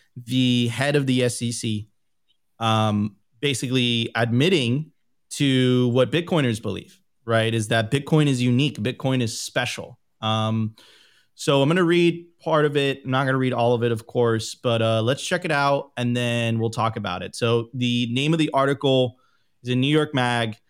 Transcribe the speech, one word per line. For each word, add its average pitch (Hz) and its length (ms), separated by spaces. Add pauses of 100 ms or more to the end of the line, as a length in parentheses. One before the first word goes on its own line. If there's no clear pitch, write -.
(140)
the 123 540
head 135 260
of 139 120
the 127 180
S 120 160
E 120 120
C, 110 360 (680)
um, 107 580 (240)
basically 123 720
admitting 127 800 (380)
to 127 600
what 123 200
Bitcoiners 147 500
believe, - 400 (240)
right, 113 300
is 110 140
that 113 240
Bitcoin 147 340
is 127 160
unique. 123 360
Bitcoin 127 440
is 110 180
special. - 560 (240)
Um, 110 540 (640)
so 139 260
I'm 139 60
gonna 175 160
read 170 420 (140)
part 156 240
of 143 120
it. 139 280
I'm 131 80
not 135 140
gonna 131 120
read 127 140
all 120 200
of 117 120
it, 117 80
of 110 160
course, 117 480
but, 117 260
uh, 113 200
let's 123 220
check 175 200
it 165 80
out 143 440
and 123 200
then 117 420
we'll 113 100
talk 110 280
about 92 260
it. - 140
So 117 380
the 120 360
name 139 220
of 165 80
the 151 120
article 135 680 (440)
is 123 60
in 123 120
New 131 60
York 151 260
Mag. 120 440 (140)